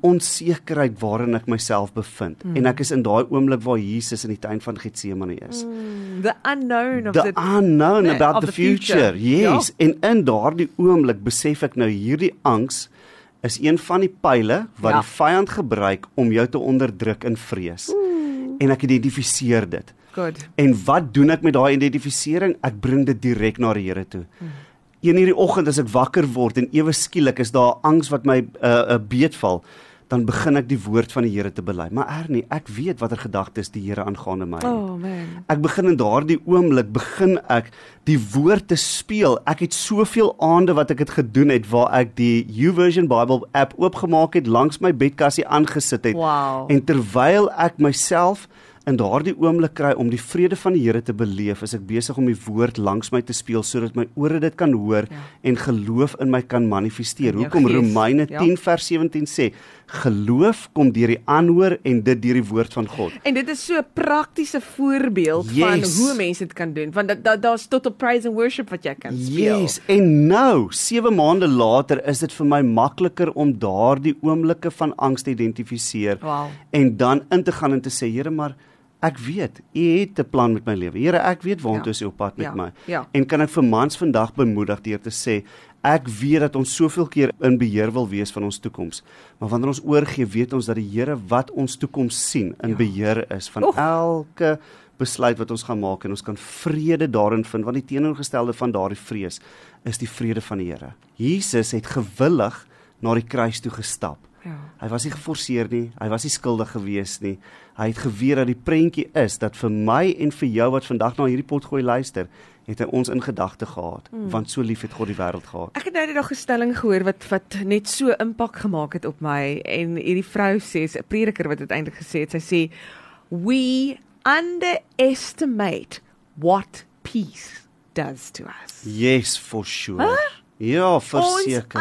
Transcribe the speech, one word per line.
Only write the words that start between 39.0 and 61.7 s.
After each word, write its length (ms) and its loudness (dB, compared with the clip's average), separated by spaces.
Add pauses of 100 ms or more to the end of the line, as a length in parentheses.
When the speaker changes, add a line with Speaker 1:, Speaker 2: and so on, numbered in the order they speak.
Speaker 1:
Ek 140 -2
het 140 -2
soveel 640 2
aande 340 6
wat 180 2
ek 80 -2
het 120 -2
gedoen 380 2
het, 200 2
waar 240 4
ek 220 2
die 340 2
YouVersion 580 4
Bible 460 2
app 240 2
oopgemaak 560 2
het, 140 2
langs 340 2
my 100 4
bedkassie 560 0
aangesit 560 0
het. 120 2
Speaker 2:
Wow. 560 0
Speaker 1:
En 120 4
terwyl 720 4
ek 220 0
myself 680 0 (400)
in 100 2
daardie 400 0
oomblik 380 2
kry 180 0
om 160 -2
die 100 -2
vrede 360 0
van 180 0
die 80 2
Here 200 2
te 120 -4
beleef, 480 -4
is 140 -8
ek 100 -10
besig 320 -4
om 80 2
die 120 2 (100)
woord 320 0
langs 320 -2
my 100 2
te 120 -6
speel, 280 -4
sodat 340 -4
my 200 -2
ore 240 0
dit 160 0
kan 180 2
hoor 380 2
Speaker 2:
Ja. 60 -16 (260)
Speaker 1:
en 140 2
geloof 640 0
in 120 0
my 100 2
kan 260 0
manifesteer. 640 -2
Speaker 2:
In 80 0
jou 80 -2
Speaker 1:
Hoekom 180 4
Speaker 2:
gees. 80 4
Speaker 1:
Romeine 540 4
Speaker 2:
Ja. 100 -8
Speaker 1:
tien 180 4
vers 280 0
sewentien 420 0
sê, 260 -2 (500)
"Geloof 680 2
kom 180 4
deur 160 2
die 120 2 (100)
aanhoor 540 4